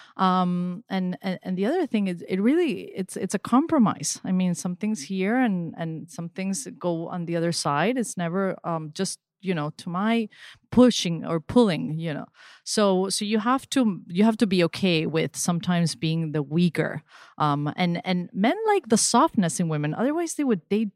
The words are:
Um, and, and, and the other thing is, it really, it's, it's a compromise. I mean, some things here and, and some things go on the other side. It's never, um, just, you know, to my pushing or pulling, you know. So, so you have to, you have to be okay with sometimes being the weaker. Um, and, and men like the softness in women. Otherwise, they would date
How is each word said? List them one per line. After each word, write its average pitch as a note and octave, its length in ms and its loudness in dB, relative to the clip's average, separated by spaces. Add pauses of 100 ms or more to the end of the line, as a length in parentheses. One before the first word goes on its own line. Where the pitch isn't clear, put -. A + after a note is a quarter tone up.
(180)
Um, F3+ 720 0
and, F#3 320 -2
and, F#3+ 200 -6
and F#3 160 -6
the G3 80 0
other D#4 220 0
thing G#3 200 0
is, F3 200 -6
it F#3+ 120 -2
really, B3+ 420 2 (120)
it's, - 220 -8
it's - 180 -4
a G3 60 0
compromise. A#3+ 840 2
I F#3+ 80 -2
mean, F#3 220 2
some F3+ 200 -6
things G#3+ 280 -4
here G3 340 -2
and, F#3 400 0
and E3 320 -8
some E3+ 200 -10
things F#3+ 380 -6 (120)
go E3+ 280 -2
on F3 180 -6
the E3+ 120 -4
other E3+ 160 0
side. E3 440 0
It's A3 200 -4
never, F3+ 460 -2
um, D#3+ 300 -6
just, - 260 -6 (220)
you F#3 120 -2
know, D3+ 240 -4
to - 120 -12
my G#3+ 380 0 (440)
pushing F#3+ 540 4
or E3 140 -2
pulling, D#3+ 600 2
you E3 140 -4
know. - 120 -10 (380)
So, G3 460 2
so G#3 160 -4
you G#3+ 140 0
have B3 320 -2
to, G#3+ 360 2
you F3+ 160 2
have A3 140 4
to A#3 100 2
be F3+ 160 4
okay E3 420 2
with D#3+ 300 -2
sometimes E3+ 600 0
being D#3+ 360 -2
the D3+ 100 0
weaker. D#3+ 600 0 (340)
Um, D3 380 0
and, F3 300 0
and F3+ 280 -2
men A3+ 220 2 (100)
like G4+ 220 2
the A3 100 4
softness A#3 600 2
in E3+ 100 0
women. D3+ 240 0
Otherwise, D#4 420 -2
they D4 100 -2
would G#3+ 240 0
date G#3+ 260 0